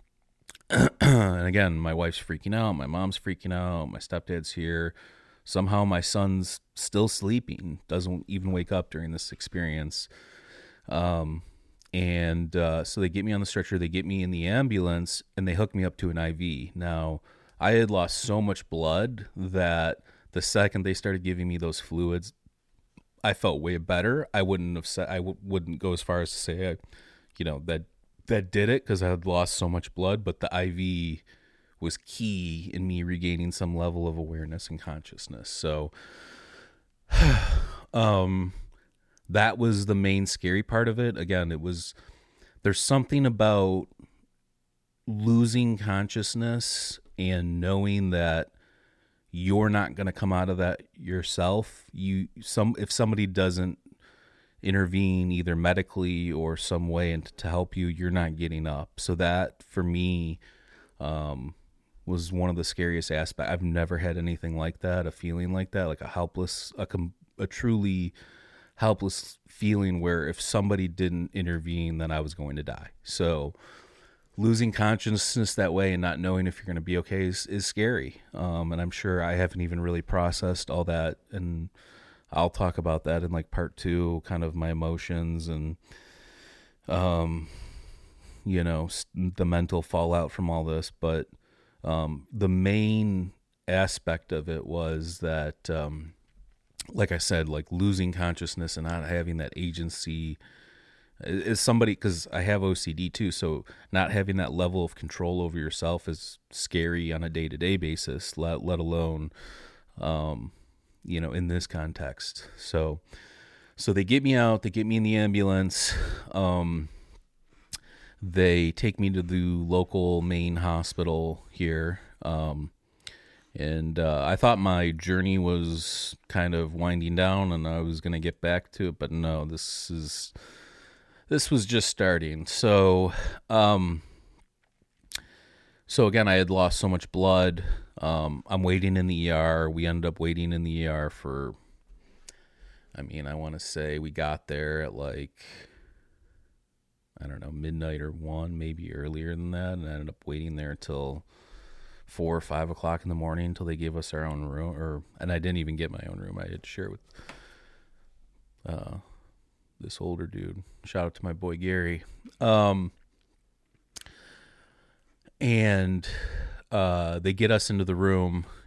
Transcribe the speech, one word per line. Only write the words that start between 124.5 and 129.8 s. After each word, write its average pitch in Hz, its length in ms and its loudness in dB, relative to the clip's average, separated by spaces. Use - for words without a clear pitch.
my 87 320 4
journey 92 460 0
was 85 800 -2
kind 87 260 0
of 82 200 -2
winding 85 420 0
down 92 360 4
and 80 140 -2
I 82 140 -2
was 82 220 -2
gonna 85 180 -2
get 82 220 -4
back 87 320 0
to 92 160 -2
it, 80 100 -8
but 69 120 -4
no, 80 340 0
this - 440 -8